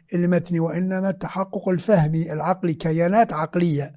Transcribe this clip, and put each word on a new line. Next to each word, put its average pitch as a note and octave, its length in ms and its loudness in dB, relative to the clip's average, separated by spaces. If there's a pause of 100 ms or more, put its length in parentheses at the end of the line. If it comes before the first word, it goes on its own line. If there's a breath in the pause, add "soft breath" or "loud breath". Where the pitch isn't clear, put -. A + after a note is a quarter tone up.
(140)
المتني، F3 460 2
وإنما F#3 500 -2
التحقق F#3+ 600 -6
الفهمي D#3+ 640 2
العقلي، E3+ 400 -2
كيانات F3 600 2
عقلية. D#3 640 0